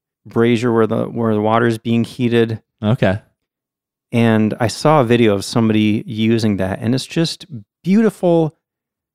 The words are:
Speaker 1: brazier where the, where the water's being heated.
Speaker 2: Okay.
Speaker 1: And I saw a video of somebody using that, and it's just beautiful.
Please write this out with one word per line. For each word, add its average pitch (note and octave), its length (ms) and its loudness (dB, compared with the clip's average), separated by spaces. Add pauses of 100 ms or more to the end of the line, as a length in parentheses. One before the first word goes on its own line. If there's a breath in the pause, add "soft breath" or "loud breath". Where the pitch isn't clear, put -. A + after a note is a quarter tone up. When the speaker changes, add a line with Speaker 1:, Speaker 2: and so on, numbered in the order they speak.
(260)
Speaker 1:
brazier A#2 460 2
where A2+ 140 2
the, A#2 180 -4
where A2+ 300 -4
the G#2 60 0
water's A2+ 380 2
being A#2 260 -2
heated. A#2 580 -2 (200)
Speaker 2:
Okay. G#2+ 380 0 (920)
Speaker 1:
And A2 460 2
I A#2+ 80 -2
saw D3 340 0
a B2 40 2
video A2+ 300 2
of G2 100 -4
somebody G#2+ 600 0
using A2 500 0
that, F#2+ 240 -4
and A#2 140 -2
it's B2 120 -6
just - 400 -4 (380)
beautiful. F3 760 0 (560)